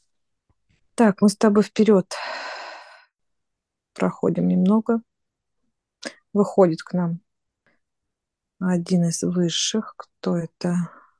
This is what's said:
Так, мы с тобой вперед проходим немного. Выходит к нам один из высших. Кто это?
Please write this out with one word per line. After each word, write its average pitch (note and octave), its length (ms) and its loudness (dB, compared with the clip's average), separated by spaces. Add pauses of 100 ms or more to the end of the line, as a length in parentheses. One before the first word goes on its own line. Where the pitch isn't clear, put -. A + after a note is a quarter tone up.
(960)
Так, G#3+ 260 2
мы G#3 80 6
с - 80 -2
тобой G#3+ 260 4
вперед G3+ 500 2 (1800)
проходим F3+ 540 -2
немного. G#3+ 540 2 (1300)
Выходит F#3+ 500 2
к - 100 -14
нам E3+ 260 -2 (1400)
один F3+ 460 0
из E3 180 -4
высших. F3+ 760 -2
Кто - 400 -6
это? F3 520 -6 (300)